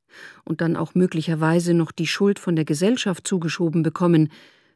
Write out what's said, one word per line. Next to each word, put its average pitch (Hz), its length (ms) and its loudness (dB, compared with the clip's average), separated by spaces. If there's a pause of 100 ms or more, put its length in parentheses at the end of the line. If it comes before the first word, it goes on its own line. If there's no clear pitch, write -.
(440)
Und 160 180 -6
dann 165 140 -2
auch - 180 -8
möglicherweise 170 800 0
noch 160 180 0
die 160 140 -4
Schuld 196 320 0
von 175 180 -2
der 156 80 0
Gesellschaft 180 640 -2
zugeschoben 165 540 -2
bekommen, 160 500 2 (440)